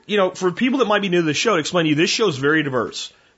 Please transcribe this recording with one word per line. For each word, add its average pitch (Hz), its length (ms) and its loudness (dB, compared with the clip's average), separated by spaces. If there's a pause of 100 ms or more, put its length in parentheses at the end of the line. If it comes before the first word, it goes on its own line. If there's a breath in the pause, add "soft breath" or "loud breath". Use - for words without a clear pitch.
you 208 100 -2
know, 185 140 2
for 185 200 -2
people 240 280 0
that 226 80 2
might 208 160 0
be 196 80 -2
new 175 100 2
to 165 60 0
the 147 80 0
show, 214 200 0
to 165 60 2
explain 165 240 -2
to 156 60 2
you, 147 40 2
this 170 140 2
show 220 180 0
is 143 120 -2
very 147 240 2
diverse. 127 500 -4 (260 soft breath)